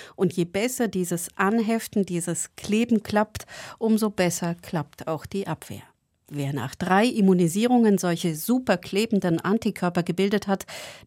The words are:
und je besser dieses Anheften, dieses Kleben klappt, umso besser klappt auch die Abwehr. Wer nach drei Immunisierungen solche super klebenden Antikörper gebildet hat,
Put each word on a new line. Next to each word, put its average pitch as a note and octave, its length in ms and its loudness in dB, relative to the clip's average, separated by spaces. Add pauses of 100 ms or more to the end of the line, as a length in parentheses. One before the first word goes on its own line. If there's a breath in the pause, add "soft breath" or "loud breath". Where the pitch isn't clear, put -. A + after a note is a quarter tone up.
(160 loud breath)
und F3+ 160 0
je E3+ 140 0
besser A3 420 -2
dieses F3+ 480 -4
Anheften, G#3+ 720 0
dieses E3+ 500 -6
Kleben A3+ 460 2
klappt, - 420 -2 (320 loud breath)
umso A3 320 2
besser F3 460 0
klappt - 520 -8
auch D#3+ 200 -6
die G3 200 -6
Abwehr. - 360 -10 (520)
Wer C#3 200 -4
nach C3 200 -6
drei F#3+ 300 2
Immunisierungen G#3 920 4
solche E3+ 360 0
super A3+ 440 0
klebenden F#3 600 0
Antikörper F#3 640 0
gebildet G3 460 0
hat, G3 160 -2 (420 loud breath)